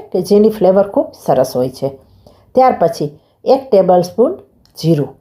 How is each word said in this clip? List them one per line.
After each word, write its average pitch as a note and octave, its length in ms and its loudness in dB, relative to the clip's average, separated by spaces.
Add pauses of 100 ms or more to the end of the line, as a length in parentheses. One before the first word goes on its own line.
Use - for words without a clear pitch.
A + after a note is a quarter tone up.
(120)
કે F3+ 180 -4
જેની G#3 300 4
ફ્લેવર F#3+ 340 2
ખૂબ - 160 -2 (140)
સરસ - 360 -2
હોય B2+ 200 -4
છે. C#3 100 -6 (640)
ત્યાર B3+ 300 2
પછી E3 260 -4 (360)
એક C4 200 2
ટેબલ F3+ 460 2
સ્પૂન D4+ 260 -2 (400)
જીરું D#3 440 -2